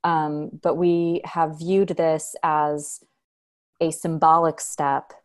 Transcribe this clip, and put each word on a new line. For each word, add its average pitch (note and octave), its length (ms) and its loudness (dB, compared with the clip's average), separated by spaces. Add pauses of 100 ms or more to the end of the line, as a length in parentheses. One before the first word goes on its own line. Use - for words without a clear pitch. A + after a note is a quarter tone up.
Um, D3+ 460 -2 (120)
but D#3+ 140 0
we E3+ 480 2
have D#3+ 340 -2
viewed F#3 300 2
this D#3+ 540 0
as D3+ 600 -2 (800)
a E3 100 2
symbolic D#3+ 720 2
step C#3 520 -4 (120)